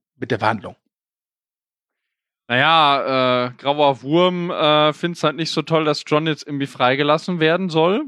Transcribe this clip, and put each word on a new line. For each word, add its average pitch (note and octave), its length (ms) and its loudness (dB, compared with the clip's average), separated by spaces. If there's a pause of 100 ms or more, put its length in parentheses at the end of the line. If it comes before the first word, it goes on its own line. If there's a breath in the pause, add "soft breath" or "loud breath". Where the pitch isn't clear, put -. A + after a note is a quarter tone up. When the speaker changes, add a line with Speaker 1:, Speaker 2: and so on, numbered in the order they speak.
(160)
Speaker 1:
mit - 160 -12
der A#2 80 -2
Verhandlung? G#2+ 360 -4 (1700)
Speaker 2:
Naja, C3 960 2
äh, B2 100 -12
Grauer C#3 440 0
Wurm, F3 500 0
äh, D3+ 420 2
find's F3 300 -6
halt D3+ 140 -2
nicht D#3+ 140 -6
so E3 100 -2
toll, D#3+ 240 -2
dass D3 200 -2
Jon D#3 220 0
jetzt D3+ 180 -4
irgendwie C#3 220 -6
freigelassen D3 720 0
werden E3+ 300 0
soll, F3 380 0